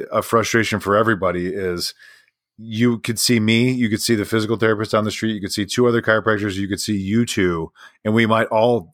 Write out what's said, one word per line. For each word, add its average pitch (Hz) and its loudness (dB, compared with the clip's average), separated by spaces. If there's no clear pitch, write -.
a 110 0
frustration 104 0
for 101 0
everybody 92 0
is 92 -6
you 113 0
could 110 -6
see 120 2
me, 113 2
you 123 0
could 104 -2
see 117 2
the 104 0
physical 110 -2
therapist 110 0
down 107 2
the 107 -4
street, 110 -4
you 101 -8
could 95 -8
see 104 -4
two 120 2
other 117 2
chiropractors, 107 0
you 98 -4
could 95 -4
see 107 -2
you 101 0
two, 87 0
and 107 0
we 113 4
might 113 2
all 113 2